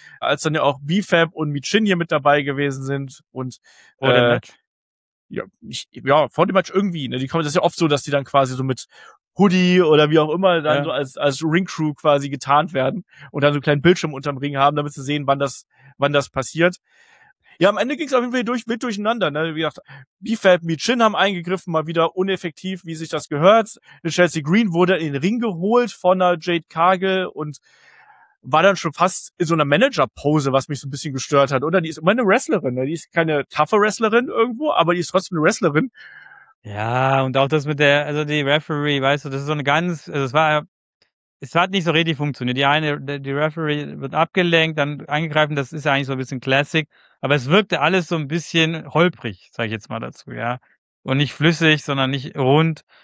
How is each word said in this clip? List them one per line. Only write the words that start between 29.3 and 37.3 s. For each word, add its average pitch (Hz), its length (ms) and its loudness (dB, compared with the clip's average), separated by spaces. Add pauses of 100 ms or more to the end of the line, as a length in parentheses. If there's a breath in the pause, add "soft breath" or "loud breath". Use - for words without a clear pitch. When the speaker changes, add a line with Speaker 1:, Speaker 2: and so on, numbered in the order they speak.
Speaker 1:
in 175 80 -2
so 160 80 0
einer 156 100 4
Manager-Pose, 143 880 0
was 131 160 0
mich 143 100 -6
so - 80 -14
ein 135 60 -12
bisschen 139 200 -8
gestört 139 380 2
hat, 135 140 0
oder? 175 160 0
Die 165 80 -4
ist 160 100 -12
immer 160 140 2
eine 240 120 0
Wrestlerin, 190 500 0
ne? 127 120 -2
Die 151 60 -4
ist - 180 -10
keine 156 380 0
toughe 156 320 0
Wrestlerin 214 480 0
irgendwo, 247 420 -2
aber 170 240 2
die 180 60 -2
ist 165 80 -4
trotzdem 185 300 -2
eine 151 60 2
Wrestlerin. 156 460 0 (720 loud breath)
Speaker 2:
Ja, 123 600 0
und 131 140 -2